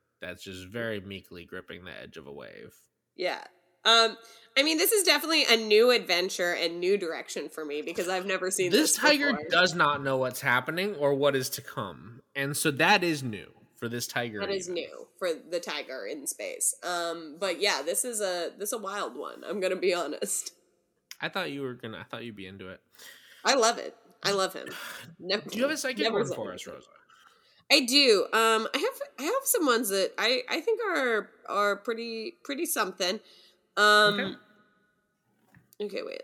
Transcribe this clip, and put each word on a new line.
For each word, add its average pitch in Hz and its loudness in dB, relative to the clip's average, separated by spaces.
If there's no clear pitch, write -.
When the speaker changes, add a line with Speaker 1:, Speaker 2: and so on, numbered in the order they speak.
Speaker 1:
that's 87 -12
just 92 -12
very 113 -6
meekly 92 -14
gripping 90 -14
the 90 -14
edge 60 -16
of 71 -18
a 71 -16
wave. 55 -18
Speaker 2:
Yeah. 175 -6
Um, 226 4
I 269 6
mean, 320 2
this 349 2
is 415 4
definitely 311 4
a 233 6
new 220 6
adventure 180 0
and 170 -2
new 185 2
direction 160 -6
for - -12
me 147 -6
because 175 -4
I've 185 -2
never 185 -2
seen 185 2
Speaker 1:
This 302 6
Speaker 2:
this - 0
Speaker 1:
tiger 285 4
Speaker 2:
before. 196 -2
Speaker 1:
does 170 6
not 147 4
know 135 2
what's 131 0
happening 147 0
or 143 4
what 139 4
is 127 0
to - -8
come. 101 -10
And 139 -2
so 156 0
that 175 4
is 156 0
new 107 -8
for 120 -6
this 120 -6
tiger 117 -4
Speaker 2:
That 196 -2
is 185 -4
Speaker 1:
even. - -8
Speaker 2:
new 170 -8
for 180 -2
the 160 -6
tiger 135 -8
in 135 -8
space. - -4
Um, 170 -6
but 180 -4
yeah, 175 2
this 170 -2
is 233 -6
a, 180 -4
this 208 -6
is - -4
a 240 -4
wild 202 -6
one, 71 -12
I'm 196 -6
gonna 185 0
be 180 2
honest. 170 -4
Speaker 1:
I 160 -6
thought 170 -6
you 139 -6
were 127 -4
gonna, 113 -10
I 82 -12
thought 117 -12
you'd 117 -12
be 95 -14
into 92 -14
it. 92 -16
Speaker 2:
I 240 4
love 233 4
it. - -10
I 196 2
love 190 0
him. - -12
Speaker 1:
<sighs> - -14
Speaker 2:
Nev-, 185 -4
Speaker 1:
Do 196 -8
you 233 0
have 285 2
a 311 -4
psychic 226 -2
Speaker 2:
never 220 0
Speaker 1:
one 214 0
Speaker 2:
said - -6
Speaker 1:
for 101 -8
us, 90 -14
Speaker 2:
anything. - -16
Speaker 1:
Rosa? 71 -18
Speaker 2:
I 294 6
do. 247 6
Um, 220 4
I - 2
have, 466 -2
I 254 -8
have 339 0
some 381 2
ones 240 2
that 196 0
I, 233 2
I 311 -2
think 440 0
are, 254 0
are 202 2
pretty, 226 -8
pretty 285 -6
something. 196 -2
Um, 208 8
Speaker 1:
Okay. 202 0
Speaker 2:
okay, 196 -8
wait. - -12